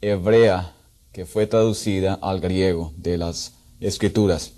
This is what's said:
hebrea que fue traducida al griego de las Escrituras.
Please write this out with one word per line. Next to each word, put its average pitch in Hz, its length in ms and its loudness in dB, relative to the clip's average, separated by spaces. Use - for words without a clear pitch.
hebrea 101 720 2
que 92 140 -12
fue 107 200 0
traducida 101 760 0
al 95 180 -2
griego 90 560 0
de 87 220 -4
las 85 340 -6
Escrituras. 98 760 0